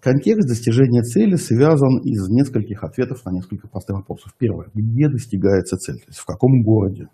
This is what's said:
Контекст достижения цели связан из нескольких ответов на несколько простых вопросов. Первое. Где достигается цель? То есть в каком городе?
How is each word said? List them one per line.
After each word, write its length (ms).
Контекст 480
достижения 540
цели 340
связан 680
из 260
нескольких 540
ответов 420
на 60
несколько 380
простых 300
вопросов. 380
Первое. 380
Где 340
достигается 680
цель? 220
То 100
есть 100
в 80
каком 360
городе? 520